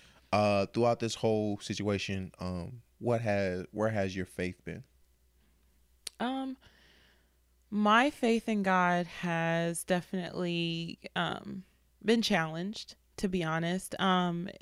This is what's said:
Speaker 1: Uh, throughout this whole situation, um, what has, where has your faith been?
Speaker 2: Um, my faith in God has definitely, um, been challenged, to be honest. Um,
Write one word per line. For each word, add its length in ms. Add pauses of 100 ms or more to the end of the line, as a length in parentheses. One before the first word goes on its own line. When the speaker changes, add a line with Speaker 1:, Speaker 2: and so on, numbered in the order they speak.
(320)
Speaker 1:
Uh, 340
throughout 320
this 160
whole 460
situation, 800
um, 420 (180)
what 220
has, 520
where 180
has 260
your 100
faith 380
been? 180 (1400)
Speaker 2:
Um, 360 (1120)
my 400
faith 380
in 140
God 440
has 800
definitely, 1120 (180)
um, 480 (400)
been 180
challenged, 720 (240)
to 100
be 160
honest. 560
Um, 480 (140)